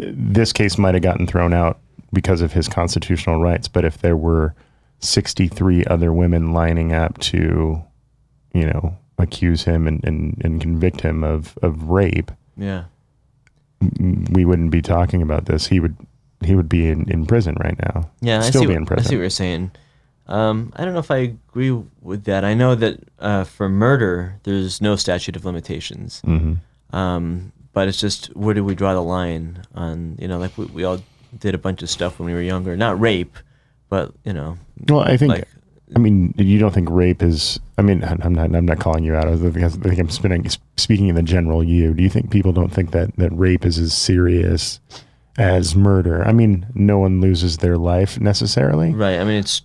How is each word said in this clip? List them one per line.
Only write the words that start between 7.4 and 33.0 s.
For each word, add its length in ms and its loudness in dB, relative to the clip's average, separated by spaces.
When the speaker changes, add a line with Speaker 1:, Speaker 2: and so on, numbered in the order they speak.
Speaker 1:
you 120 2
know, 300 -4
accuse 460 0
him 220 0
and, 180 -2
and, 400 -4
and 160 -2
convict 420 -2
him 220 -2
of, 360 -4
of 300 -2
rape, 400 0
Speaker 2:
Yeah. 280 -8
Speaker 1:
m-, 300 -2
we 140 4
wouldn't 260 2
be 120 2
talking 400 0
about 240 -4
this. 200 -2
He 140 2
would, 160 -2
he 100 2
would 140 2
be 200 2
in, 220 -2
in 160 -2
prison 360 0
right 140 -4
now. 160 -4
Speaker 2:
Yeah, 200 0
Speaker 1:
Still 200 2
Speaker 2:
I 40 4
see 40 2
Speaker 1:
be 60 2
Speaker 2:
what, 40 0
Speaker 1:
in 80 -4
prison. 200 0
Speaker 2:
I 20 -2
see 80 0
what 40 -2
you're 100 -2
saying. 400 -4
Um, 480 -2
I 80 -6
don't 100 -4
know 60 -4
if 100 -4
I 80 0
agree 540 -4
with 240 -10
that. 200 0
I 100 2
know 220 4
that, 240 -2
uh, 260 -2
for 240 -6
murder, 760 0
there's 360 -4
no 160 0
statute 400 -4
of 80 -14
limitations. 800 -10
Speaker 1:
Mm-hmm. 720 -4
Speaker 2:
Um, 560 -4
but 160 0
it's 120 -4
just, 260 -4
where 180 0
do 100 0
we 100 -2
draw 200 0
the 80 0
line 600 -6
on, 460 -8
you 80 -8
know, 100 -6
like, 180 -8
we, 100 -10
we 180 -8
all 140 -2
did 160 -4
a 40 -4
bunch 240 -6
of 80 -8
stuff 280 -6
when 80 -8
we 80 -4
were 80 -4
younger. 340 -4
Not 240 0